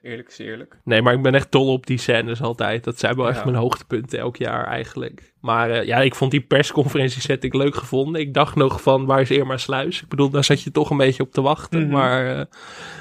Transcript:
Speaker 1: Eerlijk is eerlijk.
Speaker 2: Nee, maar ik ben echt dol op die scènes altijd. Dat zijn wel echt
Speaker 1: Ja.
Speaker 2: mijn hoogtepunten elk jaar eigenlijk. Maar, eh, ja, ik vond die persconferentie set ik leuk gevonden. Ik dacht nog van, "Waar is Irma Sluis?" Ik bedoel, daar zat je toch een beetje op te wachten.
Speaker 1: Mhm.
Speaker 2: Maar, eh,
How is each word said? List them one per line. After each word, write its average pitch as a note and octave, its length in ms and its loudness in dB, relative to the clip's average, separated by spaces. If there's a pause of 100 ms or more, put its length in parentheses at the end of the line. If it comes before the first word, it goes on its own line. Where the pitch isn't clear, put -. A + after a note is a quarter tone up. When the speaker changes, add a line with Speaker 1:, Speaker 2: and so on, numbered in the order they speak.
Speaker 1:
Eerlijk A#2+ 260 -14
is - 100 -20
eerlijk. A2 460 -14
Speaker 2:
Nee, A2+ 180 4
maar B2 120 6
ik C3 80 0
ben C3 120 4
echt C3+ 180 2
dol C3+ 200 4
op B2+ 140 -2
die B2+ 120 -2
scènes A#2 440 -2
altijd. A#2 420 -4
Dat A#2 140 -6
zijn A#2+ 180 0
wel B2+ 120 0
echt A#2+ 100 -2
Speaker 1:
Ja. G#2 60 -8
Speaker 2:
mijn B2 120 0
hoogtepunten A#2+ 600 -4
elk A#2+ 180 -6
jaar A#2 300 -4
eigenlijk. - 720 -10
Maar, A#2 300 0
eh, A2+ 160 0
ja, A#2 140 2
ik C3+ 140 2
vond C3 160 0
die C#3+ 100 2
persconferentie C3+ 800 0
set C3+ 240 -2
ik B2+ 100 -4
leuk C#3 200 0
gevonden. C#3 460 -4
Ik C#3+ 140 -6
dacht D3 200 2
nog - 280 2
van, C3+ 240 4
"Waar C3+ 140 4
is C3 100 2
Irma C3+ 260 2
Sluis?" C#3 460 -4
Ik - 60 -20
bedoel, C#3 220 2
daar C#3 140 2
zat - 180 2
je C#3 80 -8
toch D3+ 200 0
een D3 60 2
beetje C3+ 260 4
op C3 100 -6
te - 80 0
wachten. D#3 420 0
Speaker 1:
Mhm. D3 80 0
Speaker 2:
Maar, C3 480 0
eh, C#3+ 60 -6 (560)